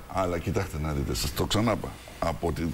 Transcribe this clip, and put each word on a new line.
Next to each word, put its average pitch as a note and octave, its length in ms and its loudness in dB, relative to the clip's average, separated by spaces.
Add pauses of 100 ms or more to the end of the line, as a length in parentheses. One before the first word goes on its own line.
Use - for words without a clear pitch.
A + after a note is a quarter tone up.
(120)
αλλά F2+ 260 2
κοιτάξτε F#2 440 0
να D#2 100 0
δείτε, C#2 220 0
σας - 200 0
το - 120 0
ξανάπα. G#2+ 420 2 (340)
Από E2 300 0
την, E2 220 0